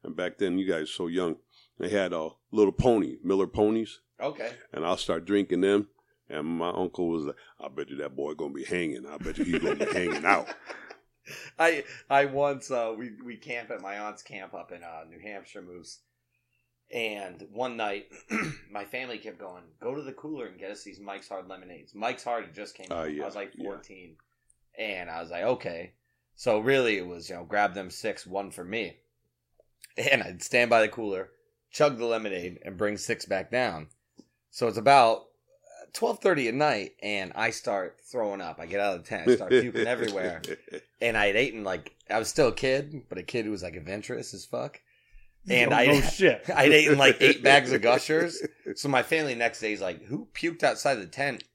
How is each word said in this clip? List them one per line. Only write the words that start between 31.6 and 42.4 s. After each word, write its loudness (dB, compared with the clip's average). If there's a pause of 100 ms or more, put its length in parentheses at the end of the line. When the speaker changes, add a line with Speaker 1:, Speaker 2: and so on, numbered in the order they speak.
Speaker 2:
chug 2
the -4
lemonade, -4
and -12
bring 0
six -6
back -4
down. -2 (640)
So -2
it's -2
about 6 (680)
twelve -2
thirty 4
at 0
night, 0 (120)
and -4
I 0
start -4 (100)
throwing -4
up. -10
I -10
get -2
out 0
of -12
the -20
tent, 0
I 8
start -6
puking 4
Speaker 1:
<laughs> -
Speaker 2:
everywhere. -2 (600)
And 2
I 4
had 2
eaten, 0
like, -6 (140)
I 0
was -2
still 4